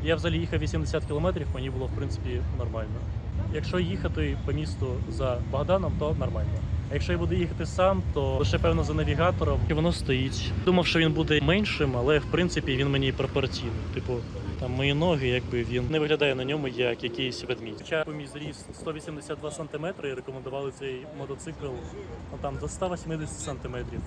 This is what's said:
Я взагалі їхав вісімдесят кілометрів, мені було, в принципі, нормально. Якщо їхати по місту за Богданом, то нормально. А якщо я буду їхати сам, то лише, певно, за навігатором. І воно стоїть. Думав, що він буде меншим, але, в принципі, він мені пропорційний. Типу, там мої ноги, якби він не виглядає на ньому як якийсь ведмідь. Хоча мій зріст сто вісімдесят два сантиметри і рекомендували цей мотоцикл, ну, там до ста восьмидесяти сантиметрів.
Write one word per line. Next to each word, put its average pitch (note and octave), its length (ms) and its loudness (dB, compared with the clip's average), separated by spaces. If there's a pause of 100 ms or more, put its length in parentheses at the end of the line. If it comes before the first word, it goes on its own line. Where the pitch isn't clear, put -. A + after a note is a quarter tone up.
Я D#3+ 120 4
взагалі D#3+ 240 0
їхав E3 200 0
вісімдесят D#3 460 0
кілометрів, D#3+ 480 0
мені C3 160 -2
було, C3 160 -2
в B2 120 -2
принципі, C3 440 -2 (160)
нормально. A2 420 -2 (540)
Якщо D3+ 260 0
їхати D3+ 680 0
по C#3+ 60 0
місту D3 360 0 (220)
за C3 280 0 (140)
Богданом, E3 480 2
то D3+ 200 2
нормально. - 300 0 (420)
А - 20 -2
якщо D3 180 0
я F3 60 2
буду E3+ 180 2
їхати E3+ 300 0
сам, F#3+ 380 4 (100)
то C3+ 240 2
лише, D#3+ 220 4
певно, E3 240 4
за D3 100 0
навігатором. D#3 680 4 (100)
І E3 40 4
воно D#3+ 180 4
стоїть. C3 600 0 (140)
Думав, F3+ 220 6
що E3 120 4
він D#3+ 120 6
буде D3+ 300 4
меншим, D3+ 560 4
але, C#3+ 220 6
в C3 60 -2
принципі, D3+ 500 2
він C#3 160 2
мені C3+ 200 4
пропорційний. C3 600 0 (220)
Типу, B2 200 -2 (460)
там B2+ 120 -2
мої C3+ 220 2
ноги, D3+ 340 2
якби B2 360 0
він A#2+ 260 0
не D#3 100 2
виглядає D3 360 4
на B2+ 100 -2
ньому C#3+ 220 0
як A#2 360 0
якийсь B2+ 400 -4
ведмідь. A#2 340 -4
Хоча D#3 280 -2 (120)
мій C#3+ 160 -8
зріст D3 320 -10 (100)
сто D#3 180 -6
вісімдесят D3+ 460 -8
два D3 120 -6
сантиметри D3+ 580 -6
і C3 40 -4
рекомендували C3 680 -6
цей C3 260 -6 (140)
мотоцикл, C#3 460 -8 (680)
ну, C3+ 100 -10
там C#3 180 -4
до C#3+ 60 -6
ста F#3 220 -2
восьмидесяти D#3+ 560 -4
сантиметрів. B2 640 -6